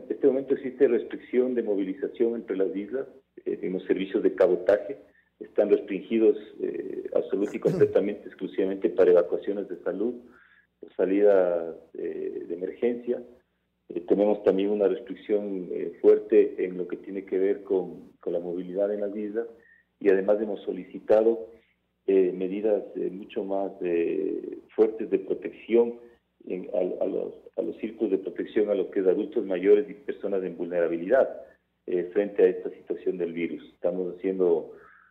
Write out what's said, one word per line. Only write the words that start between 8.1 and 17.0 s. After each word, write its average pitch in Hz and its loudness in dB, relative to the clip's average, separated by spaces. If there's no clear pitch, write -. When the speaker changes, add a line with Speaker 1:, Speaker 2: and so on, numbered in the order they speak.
Speaker 1:
exclusivamente 95 -2
para 90 6
evacuaciones 95 2
de 85 -12
salud, 104 -4
salidas, 90 4
eh, 85 -8
de - -8
emergencia. 120 -4
Eh, - -8
tenemos 104 4
también 95 4
una 104 2
restricción, 95 -4
eh, 85 -8
fuerte 104 6
en 92 -4
lo 90 -6
que 85 -8
tiene 98 -10